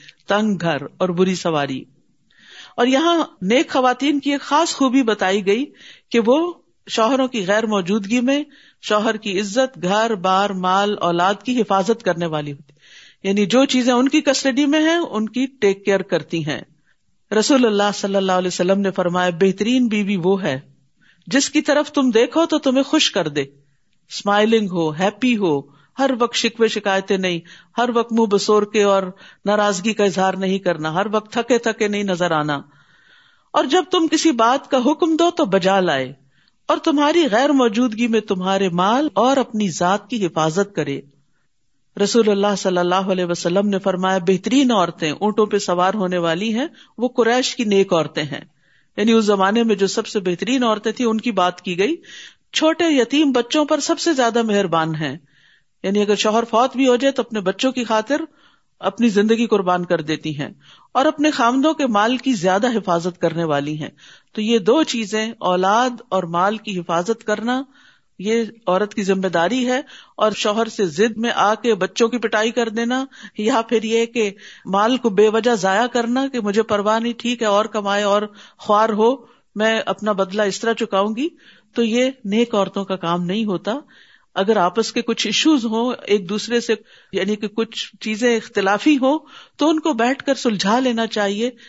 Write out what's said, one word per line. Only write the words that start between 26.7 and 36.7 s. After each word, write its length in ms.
نہیں، 220
ہر 160
وقت 180
منہ 140
بسور 380
کے 200
اور 200
ناراضگی 480
کا 100
اظہار 300
نہیں 260
کرنا، 340
ہر 180
وقت 220
تھکے 240
تھکے 300
نہیں 160
نظر 280
آنا، 280
اور 120
جب 260
تم 160
کسی 300
بات 340
کا 140
حکم 300
دو 160
تو 140
بجا 340
لائے، 320
اور 80